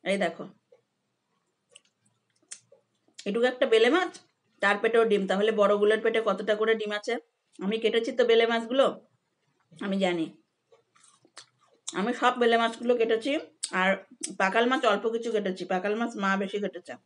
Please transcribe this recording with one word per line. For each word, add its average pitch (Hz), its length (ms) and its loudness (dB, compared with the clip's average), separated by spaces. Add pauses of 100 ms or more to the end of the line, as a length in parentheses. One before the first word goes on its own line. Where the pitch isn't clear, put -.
এই 196 140 -2
দেখো, 175 260 -4 (2750)
এটুকু 226 220 -2
একটা 254 200 0
বেলে 226 240 4
মাছ, 349 220 0 (500)
তার 202 160 2
পেটেও 226 260 2
ডিম। 202 220 2
তাহলে 196 260 0
বড়গুলোর 208 480 2
পেটে 220 240 0
কতটা 202 300 0
করে 220 200 2
ডিম 208 180 -6
আছে? 208 220 -6 (440)
আমি 202 200 -2
কেটেছি 226 340 0
তো 254 120 0
বেলে 226 220 6
মাছগুলো, 233 400 0 (920)
আমি 196 180 -4
জানি। 180 280 0 (1600)
আমি 208 260 -4
সব 247 240 2
বেলে 233 180 4
মাছগুলো 233 400 0
কেটেছি, 226 360 0 (380)
আর 190 200 2 (480)
পাকাল 196 280 2
মাছ 262 180 0
অল্প 208 240 2
কিছু 233 240 -4
কেটেছি, 196 320 -2
পাকাল 190 300 -4
মাছ 233 220 -4
মা 196 200 -2
বেশি 196 240 -4
কেটেছে। 185 320 -10 (140)